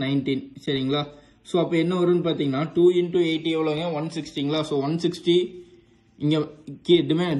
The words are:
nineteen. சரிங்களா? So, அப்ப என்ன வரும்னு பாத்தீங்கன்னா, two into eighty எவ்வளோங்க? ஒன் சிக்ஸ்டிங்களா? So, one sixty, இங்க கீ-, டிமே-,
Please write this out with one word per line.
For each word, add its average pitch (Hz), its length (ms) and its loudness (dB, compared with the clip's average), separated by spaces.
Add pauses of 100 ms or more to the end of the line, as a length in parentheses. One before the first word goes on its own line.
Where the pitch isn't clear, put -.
nineteen. 135 400 -2 (220)
சரிங்களா? 135 360 -2 (480)
So, - 140 -2
அப்ப 156 180 -2
என்ன 170 200 0
வரும்னு 175 260 4
பாத்தீங்கன்னா, 143 340 -2 (140)
two 170 80 6 (160)
into 175 200 0 (120)
eighty 160 260 -2
எவ்வளோங்க? 156 280 0 (120)
ஒன் 160 180 -4
சிக்ஸ்டிங்களா? 147 440 -4 (100)
So, 147 160 0
one 156 180 0
sixty, 170 320 0 (840)
இங்க 151 180 2 (500)
கீ-, 170 220 6
டிமே-, 165 300 0